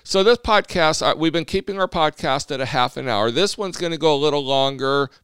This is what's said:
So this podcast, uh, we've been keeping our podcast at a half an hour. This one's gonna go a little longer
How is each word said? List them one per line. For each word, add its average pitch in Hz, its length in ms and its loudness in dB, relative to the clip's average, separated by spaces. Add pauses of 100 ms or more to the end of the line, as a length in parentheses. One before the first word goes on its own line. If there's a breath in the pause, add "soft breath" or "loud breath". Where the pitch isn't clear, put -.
So 190 200 2
this 233 140 6
podcast, 180 640 0
uh, 131 160 2
we've 156 160 0
been 165 120 -2
keeping 196 340 -4
our 185 80 0
podcast 156 640 -2
at 131 80 -4
a 127 40 -2
half 123 300 -2
an 135 140 -6
hour. 110 220 0
This 175 260 -2
one's 190 200 -8
gonna 165 200 -6
go 156 160 2
a 139 40 2
little 143 280 0
longer 135 640 0 (140)